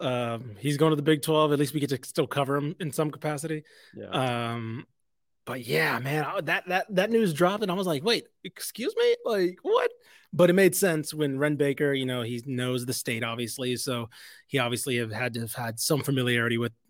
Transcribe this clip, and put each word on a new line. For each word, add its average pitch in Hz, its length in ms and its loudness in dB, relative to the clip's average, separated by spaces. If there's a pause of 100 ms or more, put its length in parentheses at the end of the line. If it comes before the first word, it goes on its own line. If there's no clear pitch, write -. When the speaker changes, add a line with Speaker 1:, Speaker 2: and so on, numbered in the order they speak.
Speaker 1:
Um, 120 580 -4
he's 143 180 -2
going 156 140 6
to 156 60 4
the 147 60 -2
Big 151 200 4
Twelve. 156 300 4
At 143 60 2
least 139 140 0
we 151 80 -2
get 135 100 -2
to 135 120 -2
still - 240 -2
cover 139 300 -2
him 147 220 -2
in 165 140 -6
some 156 180 -2
capacity. 151 540 -6 (300)
Speaker 2:
Yeah. 104 140 -12 (460)
Speaker 1:
Um, 113 320 -8 (580)
but 123 220 -10
yeah, 147 320 0
man, 143 260 -2
I, 185 180 -4
that, 175 260 -2
that, 190 260 -2
that 190 160 4
news 226 220 4
dropped, 175 300 2
and 190 100 -2
I - 20 0
was 190 120 -2
like, 156 180 -2
"Wait, 220 220 0 (180)
excuse 262 520 -8
me? 480 280 4
Like, 185 380 0
what?" 480 280 2 (440)
But 175 160 8
it - 20 6
made 185 240 6
sense 160 380 0
when 143 240 0
Ren 147 180 2
Baker, 143 380 2
you 131 120 0
know, 127 160 -2
he 120 240 -4
knows 127 400 -2
the 127 60 -4
state, 117 320 -4
obviously, 120 520 -4
so 117 320 -4 (380)
he 139 120 0
obviously 120 400 0
have 113 120 -2
had 117 240 -4
to 117 60 -4
have 113 140 -8
had 117 260 -6
some 143 220 0
familiarity 120 560 2
with 120 140 -2 (180)